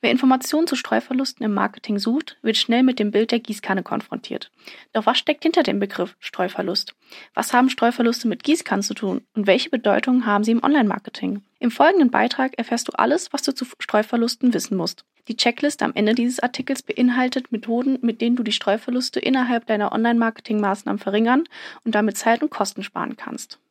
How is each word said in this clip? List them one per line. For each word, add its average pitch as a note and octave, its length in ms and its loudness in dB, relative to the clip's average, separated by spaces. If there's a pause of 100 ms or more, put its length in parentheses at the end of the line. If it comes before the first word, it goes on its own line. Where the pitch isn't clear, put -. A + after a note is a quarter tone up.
Wer A#3 100 2
Informationen C4 560 2
zu C#4+ 80 -2
Streuverlusten B3+ 680 -2
im G#3 80 0
Marketing G3+ 460 -2
sucht, A#3 420 -4
wird A3 160 0
schnell A#3+ 260 2
mit B3+ 140 2
dem G#3 140 0
Bild G#3+ 200 2
der A#3+ 80 0
Gießkanne F#3+ 440 -4
konfrontiert. - 680 -8 (420)
Doch A3 120 -2
was B3 120 2
steckt - 260 -2
hinter E4 200 4
dem G3+ 160 0
Begriff G3 400 -4
Streuverlust? - 760 -6 (400)
Was - 180 -2
haben B3+ 160 6
Streuverluste A#3 580 2
mit B3+ 160 -4
Gießkannen A3+ 400 0
zu G#3 120 -6
tun F#3+ 260 -4 (140)
und G#3 100 0
welche G#3 240 4
Bedeutung A#3 560 2
haben G#3 180 2
sie A3 80 2
im A#3 120 2
Online-Marketing? G#3 800 0 (160)
Im A#3+ 120 0
folgenden D#4 380 6
Beitrag B3 480 0
erfährst A#3 300 -4
du - 60 -8
alles, C#4 400 0
was C#4 100 -4
du C4+ 100 -2
zu B3+ 120 -6 (140)
Streuverlusten A#3 760 0
wissen F#3+ 240 -2
musst. - 280 -6 (220)
Die A3+ 100 -8
Checkliste - 480 0
am - 80 -2
Ende G#3+ 220 2
dieses B3 240 -2
Artikels C4 420 -4
beinhaltet B3+ 680 0
Methoden, B3 500 -2
mit A3+ 200 -2
denen A#3 140 2
du B3 60 -4
die G#3 100 -4
Streuverluste B3 680 -2
innerhalb B3+ 460 0
deiner G#3 260 0
Online-Marketing-Maßnahmen A3 1080 0
verringern A3+ 440 2 (400)
und A3 120 -2
damit G#3 220 2
Zeit A#3 240 2
und D4+ 80 -2
Kosten - 340 -4
sparen - 340 -8
kannst. - 420 -14 (120)